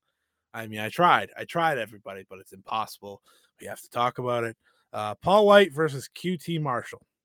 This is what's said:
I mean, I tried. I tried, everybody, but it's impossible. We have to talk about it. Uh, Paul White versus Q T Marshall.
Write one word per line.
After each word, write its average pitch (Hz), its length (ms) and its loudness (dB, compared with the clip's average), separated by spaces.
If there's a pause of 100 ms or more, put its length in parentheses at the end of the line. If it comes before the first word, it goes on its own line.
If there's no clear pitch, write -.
(560)
I 113 100 -10
mean, 107 140 -10
I 107 80 -4
tried. 135 480 4
I 110 80 -10
tried, 160 340 -2
everybody, 101 520 -12
but 95 80 -18
it's 95 140 -20
impossible. 101 680 -10 (400)
We 90 60 -18
have 101 160 -14
to - 80 -20
talk 123 280 -4
about 120 260 -4
it. 117 120 -8 (360)
Uh, 107 240 -8
Paul 208 300 4
White 202 280 8
versus 143 340 -4
Q 180 300 -6
T 170 200 -6
Marshall. 127 440 -6 (220)